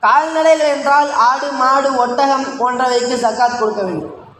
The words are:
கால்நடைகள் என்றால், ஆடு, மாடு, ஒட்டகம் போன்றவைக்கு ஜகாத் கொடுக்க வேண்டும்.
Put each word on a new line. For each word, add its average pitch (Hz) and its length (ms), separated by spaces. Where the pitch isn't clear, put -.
கால்நடைகள் 311 640
என்றால், 285 460
ஆடு, 262 400
மாடு, 269 440
ஒட்டகம் 269 480
போன்றவைக்கு 247 720
ஜகாத் 240 420
கொடுக்க 208 240
வேண்டும். 170 320